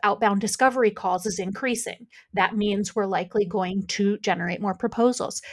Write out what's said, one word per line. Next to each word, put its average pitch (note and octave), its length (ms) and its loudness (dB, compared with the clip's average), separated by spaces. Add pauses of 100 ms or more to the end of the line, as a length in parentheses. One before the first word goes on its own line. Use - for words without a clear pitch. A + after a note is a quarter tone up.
outbound G3+ 380 2
discovery B3 500 2
calls F#3 340 -2
is G3+ 140 -4
increasing. A3+ 680 -4 (260)
That G3 220 2
means G#3 400 0
we're G3+ 120 2
likely F#3+ 380 0
going F#3 420 -2
to G3+ 320 2
generate F3 420 -2
more F#3+ 140 -2
proposals. A#3 640 0 (120)